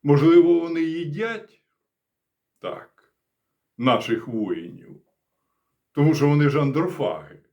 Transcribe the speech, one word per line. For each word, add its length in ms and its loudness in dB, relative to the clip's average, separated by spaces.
Можливо, 580 6
вони 220 -6
їдять, 800 -8
так, 520 -16
наших 500 -2
воїнів. 680 -8
Тому 220 2
що 140 2
вони 200 2
ж 120 0
андрофаги. 800 -4